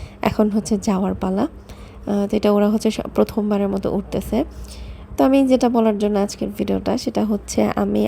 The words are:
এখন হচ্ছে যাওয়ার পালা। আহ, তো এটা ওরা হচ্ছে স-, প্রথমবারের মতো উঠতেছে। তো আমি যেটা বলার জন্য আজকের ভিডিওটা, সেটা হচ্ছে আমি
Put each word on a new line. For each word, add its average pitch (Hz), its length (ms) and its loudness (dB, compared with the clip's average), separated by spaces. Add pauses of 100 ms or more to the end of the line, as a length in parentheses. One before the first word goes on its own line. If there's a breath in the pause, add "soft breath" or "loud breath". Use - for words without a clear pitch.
(220 loud breath)
এখন 214 280 2
হচ্ছে 208 280 0
যাওয়ার 190 360 0
পালা। 190 280 -2
আহ, - 840 -6
তো 214 100 0
এটা 208 140 2
ওরা 208 180 4
হচ্ছে 214 220 2
স-, - 240 -6
প্রথমবারের 208 540 0
মতো 196 220 -2
উঠতেছে। 208 520 -2 (760 loud breath)
তো 285 60 4
আমি 269 240 6
যেটা 254 220 4
বলার 220 280 4
জন্য 208 220 2
আজকের 202 280 -2 (100)
ভিডিওটা, 196 400 -2
সেটা 220 280 -2
হচ্ছে 214 500 0
আমি 208 320 0